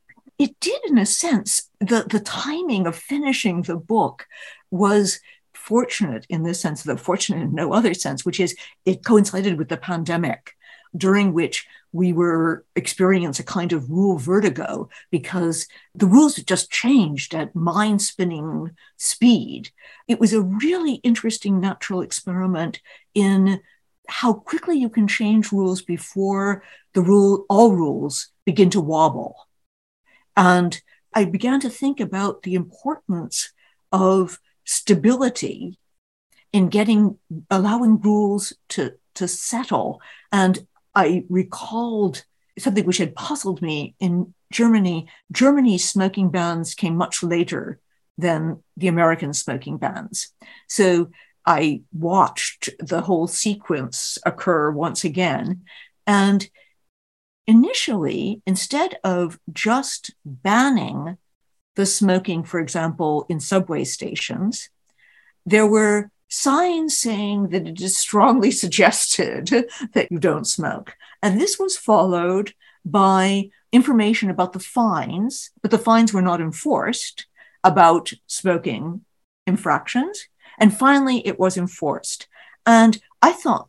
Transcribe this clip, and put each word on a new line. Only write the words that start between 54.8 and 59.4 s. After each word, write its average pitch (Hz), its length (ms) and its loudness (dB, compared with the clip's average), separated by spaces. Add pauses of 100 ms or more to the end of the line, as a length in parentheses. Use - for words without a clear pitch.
again. 175 580 -4 (440)
And 202 420 2 (1000)
initially, 220 1000 2
instead 285 560 -2
of 175 360 -2 (140)